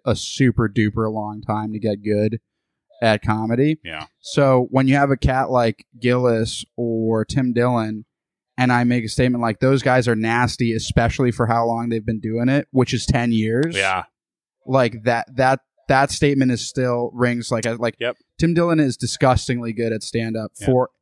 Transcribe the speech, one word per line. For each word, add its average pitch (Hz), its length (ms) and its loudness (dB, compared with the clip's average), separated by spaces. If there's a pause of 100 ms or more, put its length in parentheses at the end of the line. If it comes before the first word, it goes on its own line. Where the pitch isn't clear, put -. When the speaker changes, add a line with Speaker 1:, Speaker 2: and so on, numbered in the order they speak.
Speaker 1:
a 113 80 2
super 120 540 0
duper 110 440 0
long 107 300 -8
time 107 300 -4
to 107 80 -8
get 104 240 -4
good 104 340 0 (640)
at 107 200 2
comedy. 117 600 0
Speaker 2:
Yeah. 78 220 -12 (140)
Speaker 1:
So 131 500 2
when 131 160 2
you 135 80 4
have 143 160 2
a 135 60 0
cat 131 340 0
like 120 360 0 (140)
Gillis 120 640 0 (120)
or 113 480 -2
Tim 127 280 -2
Dillon, 113 520 0 (520)
and 127 160 2
I 120 100 4
make 120 220 2
a 110 40 -6
statement 123 320 0
like, 113 200 -2
"Those 135 240 2
guys 127 240 2
are 117 80 2
nasty," 117 560 0
especially 120 580 0
for 117 160 0
how 117 180 0
long 117 260 -4
they've 113 140 -4
been 113 140 -4
doing 113 300 -2
it, 139 240 0
which 127 200 2
is 123 140 -4
ten 120 240 0
years. 113 460 0
Speaker 2:
Yeah. 95 260 0 (640)
Speaker 1:
Like, 120 380 0
that, 117 320 0
that, 131 240 2 (260)
that 139 240 2
statement 139 400 2
is 120 160 -2
still 120 480 -2
rings 120 380 -2
like 113 140 -2
a, 117 80 -2
like, 113 260 -4
Speaker 2:
Yep. 120 160 -6 (200)
Speaker 1:
Tim 165 180 2
Dillon 170 260 2
is 131 160 0
disgustingly 120 760 0
good 113 200 -2
at 107 100 -6
stand-up 113 560 -6
Speaker 2:
Yeah. 98 80 -12
Speaker 1:
for, 127 240 4 (120)